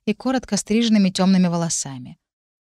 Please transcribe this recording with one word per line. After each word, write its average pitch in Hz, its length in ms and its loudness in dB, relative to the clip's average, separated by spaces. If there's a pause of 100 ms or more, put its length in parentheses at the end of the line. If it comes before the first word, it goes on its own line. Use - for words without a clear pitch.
и 208 80 -2
коротко 247 440 -4
стриженными 214 520 2
темными 185 380 2
волосами. 165 680 -6 (540)